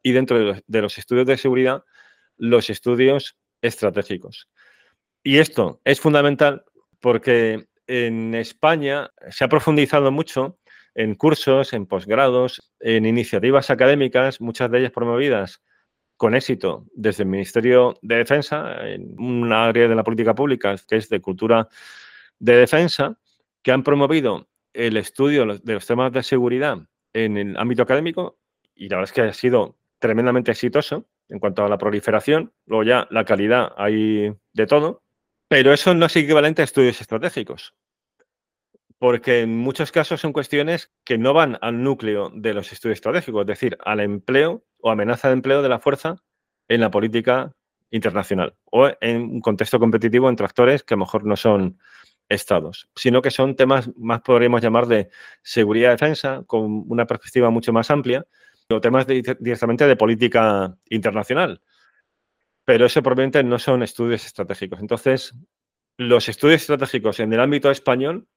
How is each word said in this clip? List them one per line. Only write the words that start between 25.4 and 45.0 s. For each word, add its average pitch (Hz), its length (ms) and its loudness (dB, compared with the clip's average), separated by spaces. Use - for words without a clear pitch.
de 107 280 -6
los 98 120 -8
temas 123 260 -2
de 127 100 -4
seguridad 123 560 -2
en 110 240 -2
el 101 200 -6
ámbito 120 260 0
académico 131 560 -2
y 98 140 -16
la 92 100 -4
verdad 95 120 -4
es - 20 -20
que 127 100 0
ha 107 100 0
sido - 460 -2
tremendamente 120 540 0
exitoso 143 560 -4
en 101 120 -14
cuanto 104 240 -2
a 101 40 0
la 101 100 -2
proliferación. 107 720 -2
Luego 110 180 -2
ya 123 260 2
la 110 140 -2
calidad 107 520 0
hay 107 560 0
de 110 140 0
todo, 147 360 0
pero 139 240 6
eso 175 220 4
no 165 120 4
es - 80 0
equivalente 156 480 2
a 143 40 0
estudios 127 340 2
estratégicos, 113 720 -8
porque 120 420 2
en 113 160 -2
muchos 135 340 -4
casos 160 300 -2
son 151 120 -6
cuestiones 151 600 -4
que 120 140 0
no 127 140 2
van 147 300 2
al 117 200 -4
núcleo 107 500 -4
de 110 220 -4
los 101 180 -8
estudios 107 260 -6
estratégicos, 120 420 -4
es 98 80 -2
decir, 107 360 -4
al 107 140 -2
empleo 127 640 0
o 113 120 -2
amenaza 110 380 0